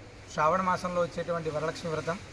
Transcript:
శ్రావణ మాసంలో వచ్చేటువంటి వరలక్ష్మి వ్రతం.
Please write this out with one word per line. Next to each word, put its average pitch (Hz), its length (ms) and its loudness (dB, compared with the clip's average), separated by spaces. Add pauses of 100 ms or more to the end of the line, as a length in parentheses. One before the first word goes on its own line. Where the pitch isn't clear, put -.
(340)
శ్రావణ 160 280 6
మాసంలో 180 400 2
వచ్చేటువంటి 170 480 0
వరలక్ష్మి 160 420 -2
వ్రతం. 160 280 -2 (140)